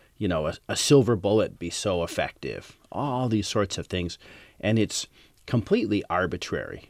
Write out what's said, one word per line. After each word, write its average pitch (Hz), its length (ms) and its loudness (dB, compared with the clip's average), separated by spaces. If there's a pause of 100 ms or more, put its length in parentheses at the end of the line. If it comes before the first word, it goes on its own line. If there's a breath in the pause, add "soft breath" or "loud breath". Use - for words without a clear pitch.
(180 soft breath)
you 107 100 -2
know, 82 200 0
a, - 60 -2 (140)
a 117 80 -6
silver 123 400 6
bullet 101 440 2
be 85 100 -8
so 90 340 -2
effective? - 720 -6 (140)
All 127 380 -2
these 107 180 0
sorts 101 300 -2
of 82 100 -8
things. 87 300 -4 (420 loud breath)
And 113 200 2
it's - 280 -2 (380 soft breath)
completely 110 640 0
arbitrary. - 800 -4